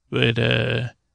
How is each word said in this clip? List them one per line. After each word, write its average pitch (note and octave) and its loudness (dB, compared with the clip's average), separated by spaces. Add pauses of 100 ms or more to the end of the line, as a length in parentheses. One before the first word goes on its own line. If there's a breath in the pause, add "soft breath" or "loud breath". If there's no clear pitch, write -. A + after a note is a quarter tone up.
(100)
but, B2 2
uh, A#2+ 0 (260)